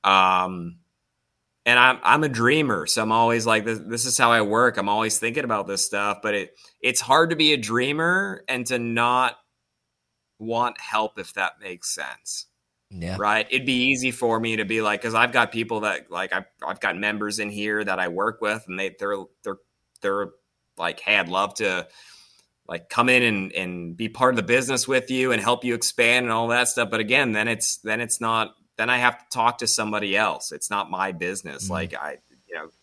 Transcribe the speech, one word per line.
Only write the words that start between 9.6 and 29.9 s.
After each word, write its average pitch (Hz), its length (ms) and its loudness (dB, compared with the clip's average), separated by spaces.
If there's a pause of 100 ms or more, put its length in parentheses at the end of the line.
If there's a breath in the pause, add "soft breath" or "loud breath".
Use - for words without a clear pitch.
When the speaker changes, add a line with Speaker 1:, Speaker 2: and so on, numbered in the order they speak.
Speaker 1:
want 117 400 -2
help, 107 400 -4
if 92 140 -12
that 95 260 -2
makes 92 300 -10
sense. - 600 -10 (420)
Speaker 2:
Yeah. 92 280 -6
Speaker 1:
Right? 104 320 2
It'd 127 140 0
be 127 220 0
easy 131 240 0
for 117 280 0
me 113 180 -2
to 107 100 -2
be 110 160 0
like, 104 180 0
'cause 113 140 -4
I've 120 180 4
got 117 200 2
people 113 280 -4
that, 101 300 -4
like, 90 240 -4
I've, 95 100 -4 (200)
I've 90 160 -6
got 92 180 -2
members 104 400 -4
in 104 100 -4
here 104 340 -4
that 95 160 -2
I 90 100 0
work 101 340 -2
with, 110 260 -2
and 92 100 -8
they, 95 200 -6
they're, 101 180 -4 (260)
they're, 98 140 -8 (460)
they're 196 260 -2 (480)
like, 85 220 -4
"Hey, 104 180 0
I'd 90 120 2
love 95 260 0
to, 92 320 -2 (800 loud breath)
like, 85 220 -10
come 123 200 2
in 127 140 6
and, 101 300 0
and 87 440 -6
be 110 120 -4
part 127 260 2
of - 20 0
the 110 60 0
business 123 460 0
with 131 200 0
you 127 220 0
and 113 100 2
help 120 240 0
you 120 80 0
expand 120 540 2
and 117 60 0
all 117 160 0
that 120 180 2
stuff." 117 240 -2
But 113 80 0
again, 123 320 2
then 107 160 0
it's, 113 300 -2
then 110 240 -4
it's 113 200 -4
not, 113 360 -2 (200)
then 117 140 -2
I 123 80 2
have 123 200 4
to - 120 -20
talk 120 280 2
to 113 100 -2
somebody 104 480 -2